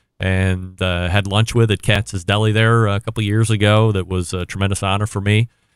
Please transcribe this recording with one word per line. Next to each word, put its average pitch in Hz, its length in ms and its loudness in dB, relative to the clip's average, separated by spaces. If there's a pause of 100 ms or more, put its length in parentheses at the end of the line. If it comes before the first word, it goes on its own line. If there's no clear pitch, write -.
(180)
and, 92 600 -2
uh, 90 280 -2
had 98 180 0
lunch 107 300 0
with 113 160 4
at 95 100 -2
Katz's 101 420 -2
Deli 107 280 0
there 113 340 2
a 101 140 -2
couple - 200 -6
of 107 60 -2
years 110 240 0
ago 107 420 4
that 92 140 -2
was 92 260 -4
a 90 140 -6
tremendous 98 360 -4
honor 101 240 -2
for 101 140 -8
me. 107 280 2 (280)